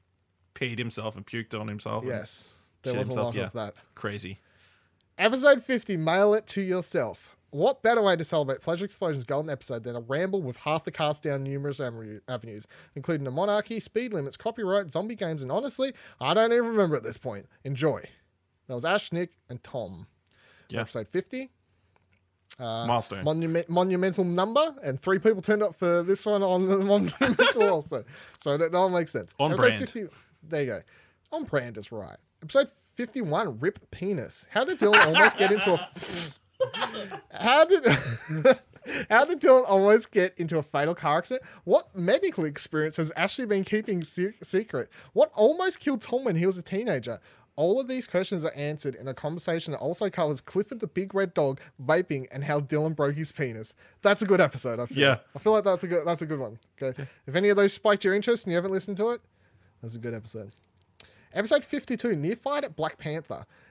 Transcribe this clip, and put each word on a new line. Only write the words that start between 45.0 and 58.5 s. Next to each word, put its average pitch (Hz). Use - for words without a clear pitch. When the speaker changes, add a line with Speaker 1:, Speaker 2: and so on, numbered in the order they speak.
Speaker 2:
What 254
almost 339
killed 269
Tom 254
when 220
he 170
was 185
a 175
teenager? 165
All 180
of 262
these 254
questions 180
are 160
answered 143
in 113
a -
conversation 165
that 139
also 175
covers 151
Clifford 208
the 185
Big 190
Red 196
Dog, 139
vaping, 147
and 139
how 147
Dylan 151
broke 143
his 156
penis. 113
That's 202
a 220
good 185
episode, 131
I 120
feel. 135
Speaker 1:
Yeah. 139
Speaker 2:
I 139
feel 214
like 214
that's 185
a 190
good, 170
that's 170
a 170
good 151
one. 113
Okay. 131
Speaker 1:
Yeah. 139
Speaker 2:
If 135
any 190
of 202
those 196
spiked 202
your 190
interest 226
and 185